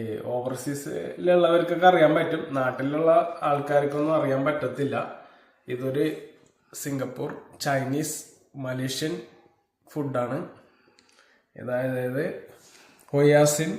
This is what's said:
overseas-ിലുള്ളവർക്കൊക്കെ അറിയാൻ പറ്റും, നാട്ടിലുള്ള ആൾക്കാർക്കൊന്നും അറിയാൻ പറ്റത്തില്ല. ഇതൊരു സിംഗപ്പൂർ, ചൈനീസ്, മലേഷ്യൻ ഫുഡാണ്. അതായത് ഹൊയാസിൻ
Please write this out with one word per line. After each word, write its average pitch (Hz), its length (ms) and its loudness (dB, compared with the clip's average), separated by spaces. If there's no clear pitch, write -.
overseas-ിലുള്ളവർക്കൊക്കെ 165 1600 2
അറിയാൻ 160 260 6
പറ്റും, 160 260 -2
നാട്ടിലുള്ള 139 520 2
ആൾക്കാർക്കൊന്നും 147 720 0
അറിയാൻ 135 280 0
പറ്റത്തില്ല. 131 480 -2
ഇതൊരു 131 320 -2
സിംഗപ്പൂർ, 139 480 -6
ചൈനീസ്, 139 520 -2
മലേഷ്യൻ 131 500 -6
ഫുഡാണ്. 127 440 -4
അതായത് 127 680 -4
ഹൊയാസിൻ 147 640 4